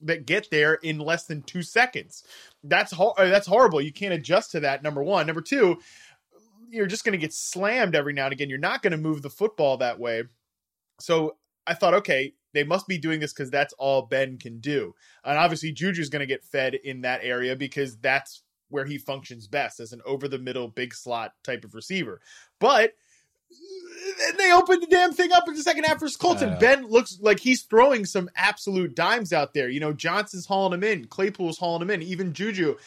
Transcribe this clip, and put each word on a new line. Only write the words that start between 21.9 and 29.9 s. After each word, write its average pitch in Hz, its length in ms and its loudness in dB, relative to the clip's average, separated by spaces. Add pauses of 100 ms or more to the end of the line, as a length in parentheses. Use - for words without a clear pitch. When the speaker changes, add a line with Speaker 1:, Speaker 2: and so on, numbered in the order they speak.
Speaker 1:
But 226 340 4 (580)
and 349 880 -6
they 381 140 6
opened 359 300 8
the 339 40 -4
damn 359 260 6
thing 359 200 2
up 349 160 8
in 302 60 -6
the 302 80 -6
second 311 220 2
half 311 160 2
versus 302 160 -6
Colts. 349 260 2
And 208 100 0
Speaker 2:
Yeah. 165 60 -4
Speaker 1:
Ben 262 280 4
looks 214 340 2
like 208 200 4
he's 254 220 0
throwing 233 420 6
some 180 320 -4
absolute 185 580 -2
dimes 185 380 0
out 147 220 0
there. 131 140 -2
You 135 120 -6
know, 151 120 -2